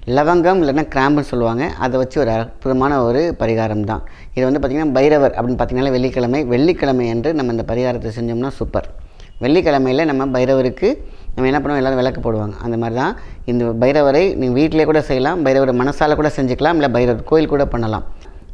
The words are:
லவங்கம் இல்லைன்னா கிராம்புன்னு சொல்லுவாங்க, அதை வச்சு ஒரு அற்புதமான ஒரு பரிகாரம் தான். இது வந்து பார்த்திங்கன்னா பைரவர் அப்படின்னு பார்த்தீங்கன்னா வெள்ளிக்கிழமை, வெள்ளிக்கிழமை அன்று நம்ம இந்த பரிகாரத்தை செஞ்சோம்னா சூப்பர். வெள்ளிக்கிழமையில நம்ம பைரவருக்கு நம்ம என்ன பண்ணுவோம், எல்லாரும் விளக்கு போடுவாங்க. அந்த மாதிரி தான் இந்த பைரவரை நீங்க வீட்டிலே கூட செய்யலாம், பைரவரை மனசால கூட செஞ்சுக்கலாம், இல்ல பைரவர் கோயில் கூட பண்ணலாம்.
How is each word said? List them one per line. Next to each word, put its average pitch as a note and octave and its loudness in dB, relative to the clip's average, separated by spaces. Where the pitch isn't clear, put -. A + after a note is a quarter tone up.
லவங்கம் E3 4
இல்லைன்னா D3 2
கிராம்புன்னு C#3+ 2
சொல்லுவாங்க, A#2+ -2
அதை C3 -2
வச்சு C3 -2
ஒரு A#2 2
அற்புதமான B2+ 0
ஒரு C3+ 2
பரிகாரம் A2 0
தான். G#2 -4
இது B2+ 0
வந்து C#3 2
பார்த்திங்கன்னா C#3 -2
பைரவர் C#3 4
அப்படின்னு A#2+ -2
பார்த்தீங்கன்னா B2+ -2
வெள்ளிக்கிழமை, B2+ 0
வெள்ளிக்கிழமை B2+ 2
அன்று A#2 0
நம்ம C3 -2
இந்த A2+ -4
பரிகாரத்தை A#2 -2
செஞ்சோம்னா A#2 -2
சூப்பர். - -4
வெள்ளிக்கிழமையில C#3 2
நம்ம C#3 0
பைரவருக்கு B2+ 2
நம்ம C3 2
என்ன C#3+ 2
பண்ணுவோம், C#3+ -2
எல்லாரும் C3 0
விளக்கு B2+ 0
போடுவாங்க. G#2+ -2
அந்த A#2 -4
மாதிரி A#2 -2
தான் D#3+ -2
இந்த A#2+ 0
பைரவரை C#3 2
நீங்க B2+ 0
வீட்டிலே D#3 2
கூட D#3 4
செய்யலாம், D3 0
பைரவரை C3+ 4
மனசால C#3+ 0
கூட D3 0
செஞ்சுக்கலாம், C#3 0
இல்ல D3 2
பைரவர் A#2+ 0
கோயில் D#3+ 2
கூட C#3+ 2
பண்ணலாம். A2+ -2